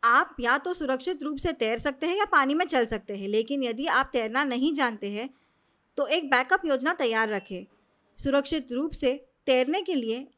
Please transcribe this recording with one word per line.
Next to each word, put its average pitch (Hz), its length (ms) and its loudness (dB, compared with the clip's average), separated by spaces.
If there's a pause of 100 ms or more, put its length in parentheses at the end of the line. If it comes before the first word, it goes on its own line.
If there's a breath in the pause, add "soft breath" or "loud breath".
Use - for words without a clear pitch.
आप 254 360 4
या 240 180 2
तो 359 160 -4
सुरक्षित 285 500 -2
रूप 294 140 -4
से 330 160 -2
तैर 233 260 -2
सकते 285 280 -4
हैं 349 80 0
या 415 100 2
पानी 285 280 4
में 330 120 2
चल 262 200 2
सकते 208 320 -6
हैं, 196 100 -6
लेकिन 226 360 0
यदि 240 240 -4
आप 262 260 2
तैरना 233 300 0
नहीं 269 300 0
जानते 233 380 -2
हैं, 226 180 -8 (680 soft breath)
तो 277 100 0
एक 302 220 0
बैकअप 349 360 2
योजना 277 280 0
तैयार 226 360 0
रखें। 190 360 -6 (520)
सुरक्षित 277 540 0
रूप 285 200 -2
से 254 220 0 (320)
तैरने 269 360 2
के 349 140 -4
लिए 240 320 -4 (100)